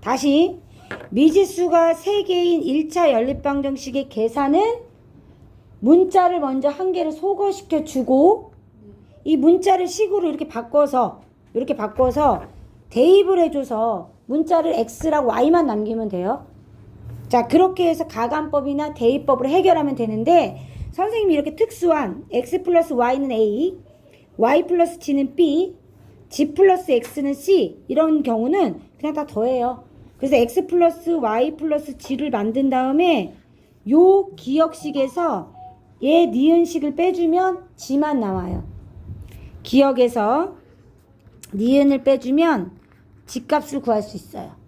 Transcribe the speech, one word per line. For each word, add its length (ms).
다시 580
미지수가 840
세 300
개인 400
일 260
차 220
연립방정식의 960
계산은 520
문자를 600
먼저 300
한 220
개를 200
소거시켜주고 1400
이 120
문자를 500
식으로 420
이렇게 180
바꿔서, 760
이렇게 220
바꿔서 680
대입을 500
해줘서 680
문자를 460
X랑 540
Y만 400
남기면 400
돼요. 400
자, 200
그렇게 420
해서 180
가간법이나 880
대입법으로 560
해결하면 460
되는데 680
선생님이 400
이렇게 220
특수한 760
X 320
플러스 300
Y는 380
A, 460
Y 300
플러스 320
G는 360
B, 400
G 240
플러스 380
X는 420
C 560
이런 340
경우는 560
그냥 160
다 120
더해요. 580
그래서 200
X 300
플러스 440
Y 460
플러스 400
G를 340
만든 380
다음에 640
요 460
기억식에서 1160
얘 240
니은식을 680
빼주면 680
G만 440
나와요. 440
기억에서 920
니은을 500
빼주면 680
G값을 540
구할 200
수 160
있어요. 340